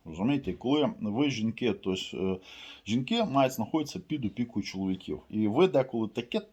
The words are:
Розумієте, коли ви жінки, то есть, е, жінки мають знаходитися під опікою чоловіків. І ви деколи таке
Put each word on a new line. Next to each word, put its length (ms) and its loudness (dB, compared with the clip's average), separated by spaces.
Розумієте, 480 0
коли 380 2
ви 300 0
жінки, 420 0
то 200 -2
есть, 220 -4
е, 220 0
жінки 380 2
мають 280 4
знаходитися 460 -2
під 260 -4
опікою 400 -2
чоловіків. 560 -4
І 180 2
ви 200 6
деколи 400 2
таке 320 -4